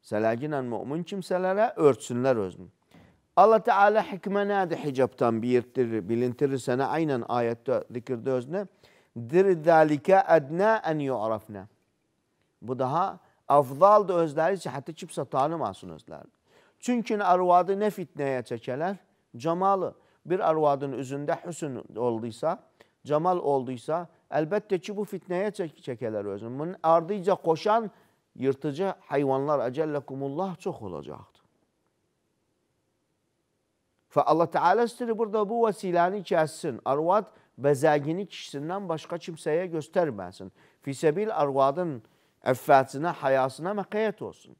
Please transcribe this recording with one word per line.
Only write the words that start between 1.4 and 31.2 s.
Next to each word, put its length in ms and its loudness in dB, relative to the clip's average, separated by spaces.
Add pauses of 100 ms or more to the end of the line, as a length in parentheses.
örtsünlər 560 4
özünü. 300 -6 (720)
Allah 220 8
Teala 460 4
hikmə 420 -4
nədir 320 -2
hicabdan 640 0
bilintirir, 640 0
bilintirir 560 -2
sənə, 260 -2
aynən 400 -2
ayətdə 600 -2
zikirdə 500 -4
özünə. 220 -6 (540)
Dir 340 2 (160)
zəlikə 560 6 (160)
ədnə 480 0
ən 180 -2
yu'rafnə. 600 -4 (960)
Bu 180 -6
daha 380 -2 (320)
afzaldır 760 6
özləri 360 0
üçün, 120 -8
hətta 220 -10
kimsə 360 -8
tanımasın 680 -2
özlərini. 340 -18 (480)
Çünki 380 -2
arvadı 560 4
nə 160 0
fitnəyə 560 -4
çəkələr? 520 -6 (380)
Camalı. 600 0 (300)
Bir 140 -2
arvadın 580 2
üzündə 480 -6
hüsn 360 -8 (160)
olduysa, 600 -2 (460)
camal 320 2
olduysa, 680 -2 (240)
əlbəttə 500 -2
ki, 180 -10
bu 80 -4
fitnəyə 480 -6
çək-, 320 -10
çəkələr 500 -6
özünü. 240 -10
Bunun 240 -8
ardıca 520 2
qoşan 560 0 (440)
yırtıcı 580 -2 (160)
heyvanlar, 600 0
əcəlləkumullah, 880 -6
çox 220 -8
olacaqdır. 640 -14 (2750)